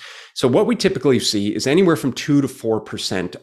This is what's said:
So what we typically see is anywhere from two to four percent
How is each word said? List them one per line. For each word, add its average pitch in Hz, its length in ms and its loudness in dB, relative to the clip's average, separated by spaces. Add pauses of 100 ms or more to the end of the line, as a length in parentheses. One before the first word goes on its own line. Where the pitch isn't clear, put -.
(360)
So - 120 0
what 180 200 4
we 240 80 0
typically 139 440 2
see 101 360 -2
is 107 100 -4
anywhere 165 300 4
from 127 180 -4
two 143 280 2
to 135 60 0
four 110 320 -2
percent 92 640 -6